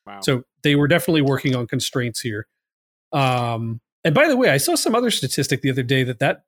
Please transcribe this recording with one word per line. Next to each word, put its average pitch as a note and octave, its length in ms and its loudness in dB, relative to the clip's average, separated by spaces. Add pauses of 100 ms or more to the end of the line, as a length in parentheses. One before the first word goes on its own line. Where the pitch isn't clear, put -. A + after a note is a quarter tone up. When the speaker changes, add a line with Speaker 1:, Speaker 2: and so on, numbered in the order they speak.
Speaker 1:
Wow. G2+ 180 -16
Speaker 2:
So B2+ 200 -2 (220)
they D3 100 4
were C#3+ 140 2
definitely E3 340 2
working C3+ 320 0
on B2 140 -4
constraints B2 520 -4
here. G#2+ 280 -8 (640)
Um, A#2+ 680 -2 (240)
and D#3+ 100 2
by D4+ 140 4
the C4+ 80 2
way, A#3+ 140 4
I C3+ 80 4
saw E4 180 0
some B3+ 180 0
other A#3+ 160 2
statistic - 520 -2
the C3+ 80 0
other B2+ 120 -2
day C3 220 0
that, A#2+ 160 -6
that D3+ 260 -2